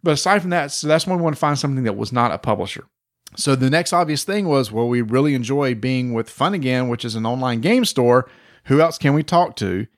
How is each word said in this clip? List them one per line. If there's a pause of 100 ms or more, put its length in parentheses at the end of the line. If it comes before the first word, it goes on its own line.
But
aside
from
that,
so
that's
when
we
want
to
find
something
that
was
not
a
publisher. (520)
So
the
next
obvious
thing
was,
well,
we
really
enjoy
being
with
Fun
Again,
which
is
an
online
game
store. (360)
Who
else
can
we
talk
to? (120)